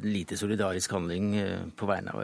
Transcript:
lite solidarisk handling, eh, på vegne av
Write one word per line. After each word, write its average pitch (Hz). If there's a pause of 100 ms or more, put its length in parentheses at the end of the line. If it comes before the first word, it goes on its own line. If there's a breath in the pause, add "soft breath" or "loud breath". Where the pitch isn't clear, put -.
lite 104
solidarisk 101
handling, 98
eh, 95 (180)
på 104
vegne 98
av -